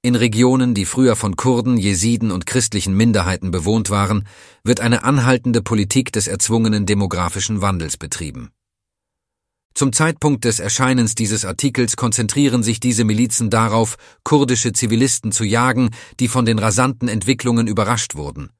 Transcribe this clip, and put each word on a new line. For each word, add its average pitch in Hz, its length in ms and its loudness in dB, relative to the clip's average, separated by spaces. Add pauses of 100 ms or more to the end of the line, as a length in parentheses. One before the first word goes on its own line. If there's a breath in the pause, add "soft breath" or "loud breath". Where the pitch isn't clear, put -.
In 123 140 0
Regionen, 123 580 2
die 101 140 0
früher 127 300 2
von 98 200 -2
Kurden, 123 400 0
Jesiden 104 540 0
und 90 160 -4
christlichen 98 500 -2
Minderheiten 95 540 2
bewohnt 98 400 0
waren, 101 360 0 (380 loud breath)
wird 117 160 0
eine 117 240 0
anhaltende 123 560 2
Politik 107 520 0
des 95 160 -2
erzwungenen 107 580 0
demografischen 98 760 -2
Wandels 90 380 -4
betrieben. 71 540 -12 (1200)
Zum 139 180 0
Zeitpunkt 156 540 0
des 113 120 0
Erscheinens 123 560 0
dieses 110 300 -2
Artikels 117 520 -2
konzentrieren 123 680 0
sich 113 180 0
diese 120 240 2
Milizen 110 460 0
darauf, 110 480 2 (260 soft breath)
kurdische 127 480 2
Zivilisten 113 580 0
zu 113 140 -2
jagen, 117 460 2 (300 loud breath)
die 123 80 2
von 120 180 0
den 113 120 2
rasanten 120 500 0
Entwicklungen 117 580 0
überrascht 107 480 -2
wurden. 73 340 -10 (120)